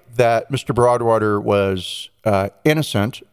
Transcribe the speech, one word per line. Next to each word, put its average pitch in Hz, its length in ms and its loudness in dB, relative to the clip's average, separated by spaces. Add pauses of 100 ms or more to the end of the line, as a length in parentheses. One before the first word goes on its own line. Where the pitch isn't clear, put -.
(160)
that 117 360 2
Mister 131 220 -4
Broadwater 113 680 2
was, 98 680 -2 (140)
uh, 101 260 0 (140)
innocent 139 580 -2 (120)